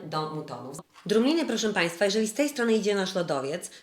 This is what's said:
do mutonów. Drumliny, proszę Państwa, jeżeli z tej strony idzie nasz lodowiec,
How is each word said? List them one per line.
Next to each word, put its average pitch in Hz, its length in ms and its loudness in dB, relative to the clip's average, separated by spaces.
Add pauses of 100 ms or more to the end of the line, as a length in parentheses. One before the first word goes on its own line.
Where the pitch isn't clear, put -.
do 156 260 -4
mutonów. 143 480 -10 (280)
Drumliny, 262 400 4
proszę 220 280 0
Państwa, 175 320 2
jeżeli 214 220 2
z 214 60 -6
tej 294 160 2
strony 233 240 2
idzie 208 220 2
nasz 190 200 0
lodowiec, 151 560 -2 (120)